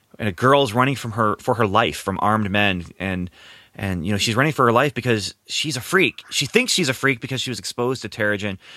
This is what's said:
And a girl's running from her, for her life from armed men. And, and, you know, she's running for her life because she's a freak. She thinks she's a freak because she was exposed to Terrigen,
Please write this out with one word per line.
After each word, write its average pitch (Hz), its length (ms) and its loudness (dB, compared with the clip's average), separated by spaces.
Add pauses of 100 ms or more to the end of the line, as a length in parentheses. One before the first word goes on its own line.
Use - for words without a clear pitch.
(180)
And 113 100 -2
a 98 40 -2
girl's 135 420 4
running 127 220 2
from 110 160 -6
her, 107 280 0
for 123 140 0
her 110 120 2
life 98 300 2
from 95 240 -4
armed 104 300 2
men. 98 340 2 (140)
And, 90 320 -4 (440)
and, 92 300 -4
you 104 80 0
know, 101 60 2
she's 113 180 0
running 139 160 -2
for 127 140 2
her 117 60 4
life 131 200 2
because 117 420 -2 (120)
she's - 300 -6
a 123 40 -6
freak. 160 500 0
She - 140 -4
thinks 247 280 0
she's 151 180 2
a 123 40 0
freak 135 260 0
because 131 200 -6
she 135 100 -6
was 107 80 -6
exposed 120 440 -4
to 110 60 -8
Terrigen, 104 500 -2 (180)